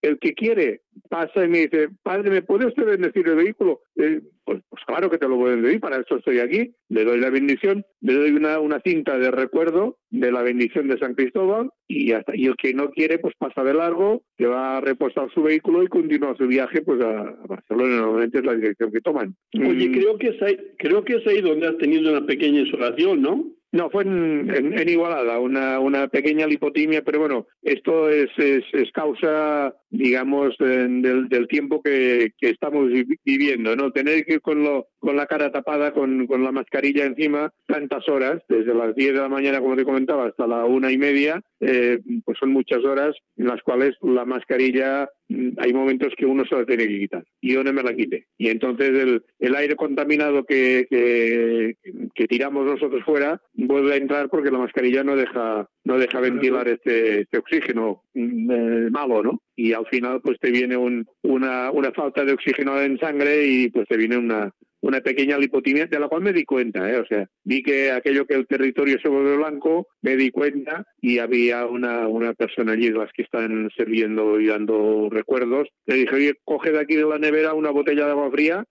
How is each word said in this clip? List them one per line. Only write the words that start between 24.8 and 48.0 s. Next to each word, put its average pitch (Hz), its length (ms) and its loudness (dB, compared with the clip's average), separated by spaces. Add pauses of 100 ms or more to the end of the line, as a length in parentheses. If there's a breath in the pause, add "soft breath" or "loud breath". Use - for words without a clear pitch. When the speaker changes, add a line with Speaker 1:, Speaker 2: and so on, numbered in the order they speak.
Speaker 1:
Igualada, 160 480 0
una, 131 420 -2
una 139 280 2
pequeña 151 380 0
lipotimia, 151 560 0
pero 147 180 0
bueno, 139 260 0 (160)
esto 156 480 0
es, 147 260 4
es, 139 340 2
es 139 220 0
causa, 151 840 -2 (140)
digamos, 135 720 0
en, 127 400 2
del, 127 300 2
del 120 180 2
tiempo 143 340 -2
que, 123 560 2
que 120 120 2
estamos 143 400 0
vi-, 127 340 0
viviendo, 135 500 0
¿no? 135 160 0
Tener 151 360 0
que 165 80 0
ir 151 80 0
con 165 200 0
lo, 143 260 -2 (100)
con 143 180 -2
la 143 80 0
cara 147 260 -2
tapada, 147 440 -2
con, 131 320 0
con 127 180 2
la 131 80 -2
mascarilla 139 540 0
encima, 147 440 -2 (160)
tantas 147 440 -4
horas, 139 360 0
desde 117 280 2
las 113 200 0
diez 135 200 2
de 135 60 0
la 135 100 -2
mañana, 135 300 0
como 131 140 0
te 131 100 2
comentaba, 135 420 0
hasta 117 200 -4
la 117 200 0
una 131 260 2
y 135 60 2
media, 143 420 2 (200)
eh, 123 380 2 (280)
pues 117 120 -4
son 135 140 0
muchas 131 320 0
horas 139 320 0 (220)
en 117 80 0
las 123 160 -4
cuales 131 400 2
la 127 240 2
mascarilla, 131 840 0 (220)
mm, 127 260 -4
hay 123 160 0
momentos 135 420 0
que - 120 -2
uno 131 180 2
se 147 120 -2
la 120 100 0
tiene 117 220 0
que 101 100 -2
quitar, - 260 -6 (160)
y 127 140 0
yo 135 100 0
no 135 80 0
me 135 100 -2
la 120 120 -2
quité. - 320 -4 (100)